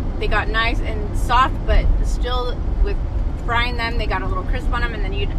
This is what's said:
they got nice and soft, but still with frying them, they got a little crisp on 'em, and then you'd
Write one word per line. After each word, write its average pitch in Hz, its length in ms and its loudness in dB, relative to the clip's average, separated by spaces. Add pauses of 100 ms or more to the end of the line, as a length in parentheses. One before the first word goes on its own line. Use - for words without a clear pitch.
(200)
they 214 80 0
got 208 200 0
nice 226 320 0
and - 360 -4
soft, 254 380 2 (120)
but - 200 4 (180)
still 156 500 0 (300)
with - 120 0 (500)
frying 240 320 0
them, - 200 -2
they 320 80 0
got - 160 0
a - 40 -4
little 359 180 -2
crisp - 280 0
on - 100 0
'em, - 120 -2
and - 80 -4
then - 120 -2
you'd - 240 0